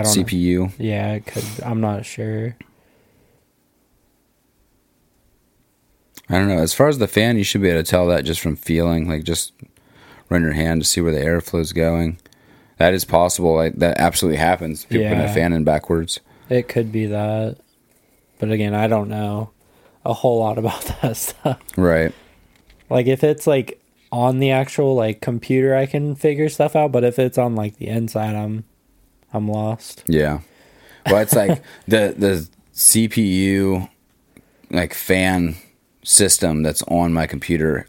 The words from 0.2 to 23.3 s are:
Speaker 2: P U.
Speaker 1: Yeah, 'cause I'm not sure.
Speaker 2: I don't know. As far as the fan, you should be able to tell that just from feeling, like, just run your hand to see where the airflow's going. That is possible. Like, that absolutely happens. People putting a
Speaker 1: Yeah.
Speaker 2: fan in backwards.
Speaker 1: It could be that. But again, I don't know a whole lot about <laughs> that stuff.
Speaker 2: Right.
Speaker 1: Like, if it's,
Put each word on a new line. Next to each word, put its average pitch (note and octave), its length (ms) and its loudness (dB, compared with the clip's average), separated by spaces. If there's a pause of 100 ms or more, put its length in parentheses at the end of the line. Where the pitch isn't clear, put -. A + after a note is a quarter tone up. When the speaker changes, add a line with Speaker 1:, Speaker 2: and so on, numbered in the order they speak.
Speaker 2:
P - 140 -4
U. F2+ 400 2
Speaker 1:
Yeah, G#2+ 420 -4
'cause G#2+ 440 -12
I'm A#2 160 -4
not G#2+ 240 -4
sure. A2 520 -8 (3750)
Speaker 2:
I - 100 -2
don't G2 100 2
know. F#2 100 2
As D#2+ 160 0
far C#3+ 140 4
as D3 100 0
the G#2+ 100 0
fan, A2+ 280 2
you G2+ 80 0
should G#2 160 -2
be G2 80 4
able E2+ 140 2
to D#2+ 80 -6
tell F2+ 180 2
that E2 160 2
just E2 160 -4
from D#2 160 -2
feeling, E2 520 0
like, D#2 160 -4
just E2 280 -6 (800)
run F2+ 120 2
your D#2+ 100 0
hand D#2+ 280 0
to D2 80 -2
see - 120 0
where E2+ 120 2
the D2+ 80 0
airflow's E2 520 -2
going. E2 440 0 (640)
That F2 160 6
is F#2 100 -2
possible. F2 500 2
Like, D#2+ 220 0
that E2 220 2
absolutely E2+ 400 2
happens. E2 480 -2
People A2 220 0
putting G#2+ 120 0
a G#2 60 0
Speaker 1:
Yeah. G#2 80 -4
Speaker 2:
fan E2+ 180 2
in D#2+ 120 2
backwards. E2 560 -2 (280)
Speaker 1:
It B2 200 0
could A2+ 220 -2
be A2 160 -2
that. G#2+ 520 -4 (800)
But A2 120 -2
again, G#2+ 240 0
I G#2+ 120 2
don't G#2+ 220 0
know G#2+ 420 -6 (540)
a A2+ 100 -2
whole A#2+ 260 2
lot A2 180 -2
about A2+ 260 -4
<laughs> - 180 -6
that A#2 140 -2
stuff. - 420 -6 (180)
Speaker 2:
Right. E2 360 2 (760)
Speaker 1:
Like, B2+ 180 0
if C3 160 2
it's, D3+ 240 0